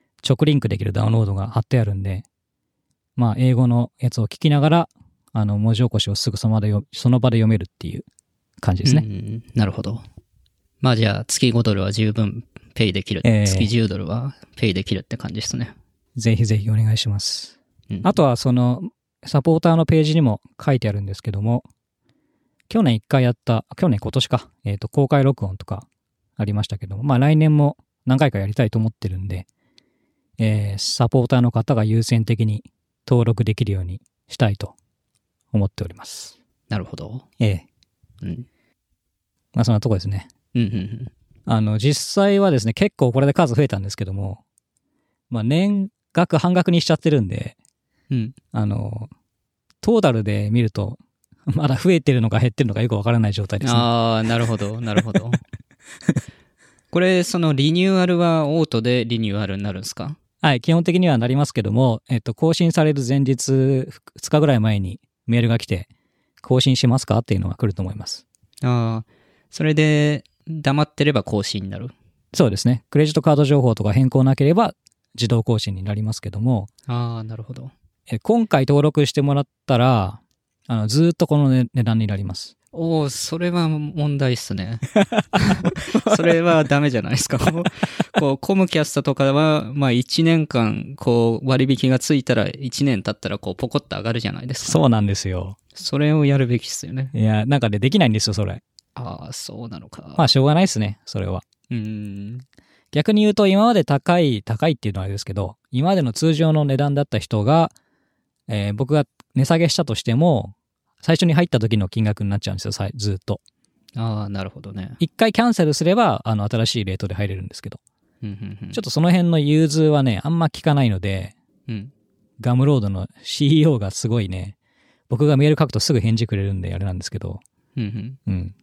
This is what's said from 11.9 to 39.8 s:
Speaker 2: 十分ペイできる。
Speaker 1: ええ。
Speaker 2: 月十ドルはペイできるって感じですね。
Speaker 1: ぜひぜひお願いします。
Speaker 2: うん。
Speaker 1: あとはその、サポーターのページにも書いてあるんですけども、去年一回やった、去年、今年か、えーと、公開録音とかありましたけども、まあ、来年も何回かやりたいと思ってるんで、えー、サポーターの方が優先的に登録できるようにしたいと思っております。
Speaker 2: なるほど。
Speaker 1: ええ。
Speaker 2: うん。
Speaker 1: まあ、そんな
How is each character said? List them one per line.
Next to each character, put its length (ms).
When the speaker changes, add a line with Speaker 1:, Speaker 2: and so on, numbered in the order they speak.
Speaker 2:
十 200
分 320
ペ 140
イ 40
で 100
き 120
る。 100
Speaker 1:
え 180
え。 40
Speaker 2:
月 220
十 200
ド 80
ル 100
は 280
ペ 120
イ 60
で 100
き 100
る 60
っ 40
て 120
感 140
じ 60
で 60
す 140
ね。 180
Speaker 1:
ぜ 200
ひ 80
ぜ 140
ひ 100
お 60
願 180
い 60
し 100
ま 120
す。 380
Speaker 2:
う 40
ん。 100
Speaker 1:
あ 80
と 120
は 120
そ 160
の、 300
サ 160
ポ 160
ー 40
タ 120
ー 40
の 100
ペ 160
ー 20
ジ 100
に 60
も 220
書 100
い 80
て 80
あ 40
る 80
ん 60
で 80
す 80
け 80
ど 100
も、 240
去 140
年 120
一 120
回 160
や 100
っ 20
た、 320
去 140
年、 100
今 100
年 180
か、 200
え 100
ー 40
と、 100
公 180
開 180
録 200
音 140
と 80
か 200
あ 80
り 100
ま 100
し 40
た 100
け 80
ど 100
も、 60
ま 140
あ、 20
来 180
年 200
も 200
何 120
回 120
か 80
や 80
り 80
た 100
い 60
と 80
思 100
っ 40
て 180
る 80
ん 100
で、 180
え 380
ー、 20
サ 300
ポ 140
ー 40
タ 120
ー 20
の 120
方 220
が 100
優 180
先 220
的 220
に 180
登 200
録 180
で 100
き 120
る 60
よ 100
う 20
に 160
し 120
た 100
い 80
と 180
思 140
っ 40
て 140
お 20
り 80
ま 120
す。 340
Speaker 2:
な 80
る 60
ほ 120
ど。 280
Speaker 1:
え 80
え。 200
Speaker 2:
う 40
ん。 200
Speaker 1:
ま 100
あ、 20
そ 80
ん 20
な 60